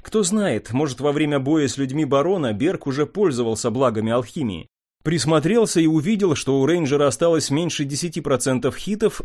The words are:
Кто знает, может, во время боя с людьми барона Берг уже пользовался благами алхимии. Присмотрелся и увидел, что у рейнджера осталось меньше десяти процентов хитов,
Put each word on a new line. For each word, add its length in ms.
Кто 220
знает, 500
может, 260
во 140
время 260
боя 280
с 100
людьми 260
барона 480
Берг 360
уже 180
пользовался 640
благами 420
алхимии. 560
Присмотрелся 760
и 80
увидел, 480
что 240
у 60
рейнджера 420
осталось 420
меньше 360
десяти 340
процентов 560
хитов, 500